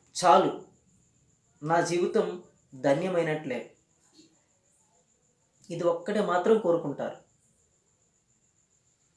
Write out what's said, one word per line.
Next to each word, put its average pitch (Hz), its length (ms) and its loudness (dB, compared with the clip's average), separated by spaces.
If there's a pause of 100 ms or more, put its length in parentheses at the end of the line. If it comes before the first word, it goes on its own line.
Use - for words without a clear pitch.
(260)
చాలు, 180 400 4 (1000)
నా 165 180 2
జీవితం 180 640 -2 (320)
ధన్యమైనట్లే." 156 1000 -2 (1900)
ఇది 170 140 -6
ఒక్కటే 196 380 0
మాత్రం 180 380 2
కోరుకుంటారు. 143 580 -2 (2000)